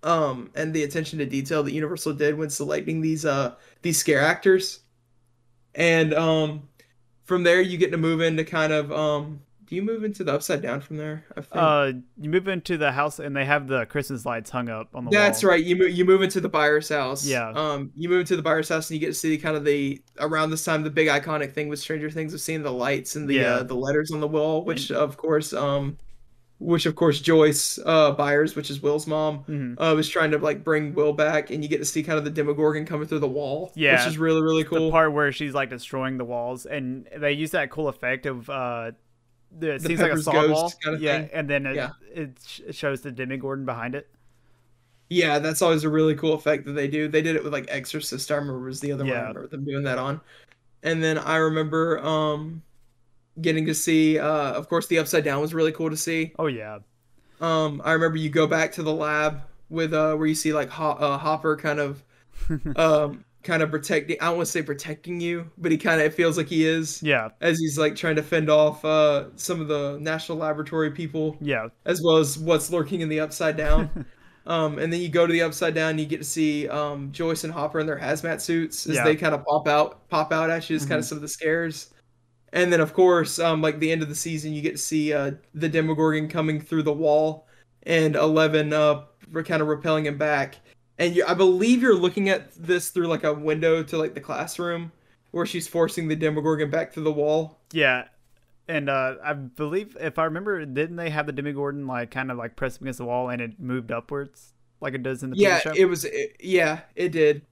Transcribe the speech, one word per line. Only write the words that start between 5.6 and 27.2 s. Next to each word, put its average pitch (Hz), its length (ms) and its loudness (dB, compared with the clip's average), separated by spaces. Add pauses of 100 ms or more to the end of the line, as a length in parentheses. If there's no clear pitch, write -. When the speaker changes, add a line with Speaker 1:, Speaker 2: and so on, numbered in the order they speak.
Speaker 1:
And, 160 400 4
um, 156 540 2 (560)
from 180 180 2
there, 175 180 8
you 185 160 2
get 175 160 4
to 170 60 0
move 160 220 2
into 160 240 2
kind 156 280 0
of, 151 200 0
um, 151 480 -2 (260)
do - 80 -10
you 185 80 -2
move 214 220 -4
into 208 180 -6
the 151 100 0
Upside 175 300 -2
Down 139 180 -4
from 151 160 -12
there? 156 280 -8 (120)
I - 40 -12
think. 143 160 -16
Speaker 2:
Uh, 147 360 4 (280)
you 151 100 -6
move 180 160 0
into 180 320 -4
the 147 140 2
house, 143 260 -2
and 143 180 -6
they 135 80 0
have 143 220 0
the 131 200 0
Christmas 135 380 -6
lights 117 240 -6
hung 123 200 -6
up 110 260 -10
on 123 120 -10
the - 40 -2
Speaker 1:
That's 202 320 4
Speaker 2:
wall. 196 100 6
Speaker 1:
right. 165 120 4
You 175 120 2
mo-, 185 100 6
you 180 180 2
move 190 180 6
into 185 180 0
the 165 80 -2
Byers 151 400 2
house. 139 380 -2
Speaker 2:
Yeah. 120 240 -2
Speaker 1:
Um, 143 460 -4
you 165 120 -6
move 180 120 4
into 175 160 0
the 156 60 -4
Byers 160 260 0
house, 160 200 -2
and 160 60 -8
you 156 60 -4
get 156 120 -2
to - 60 -6
see 156 200 0
kind 156 180 -2
of 147 80 -4
the, 139 360 0 (200)
around 156 300 0
this 156 140 -4
time, 156 200 0
the 156 60 -4
big 156 180 2
iconic 147 440 -2
thing 147 160 -6
with 147 120 -6
Stranger 151 300 -6
Things 160 220 -6
of 170 80 -10
seeing 160 220 -6
the 143 100 -4
lights 127 440 -4
and 147 120 -6
the, 139 60 2
Speaker 2:
Yeah. 120 220 2
Speaker 1:
uh, 127 80 -2
the 123 100 -8
letters 147 380 0
on 151 80 -4
the 151 80 -2
wall, 156 360 0
which, 139 260 -4
Speaker 2:
And - 100 -2
Speaker 1:
of 143 160 -2
course, 156 360 0
um, 143 460 -2 (640)
which, 170 260 0
of 156 80 0
course, 151 260 4